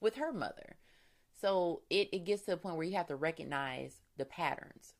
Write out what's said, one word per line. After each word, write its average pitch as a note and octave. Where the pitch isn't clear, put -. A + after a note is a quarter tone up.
with A3
her D#4
mother. -
So F#3
it, G3
it F3+
gets G3+
to G3+
a F3
point E3+
where D#3+
you F#3+
have F3
to C#3+
recognize C#3
the C3+
patterns. -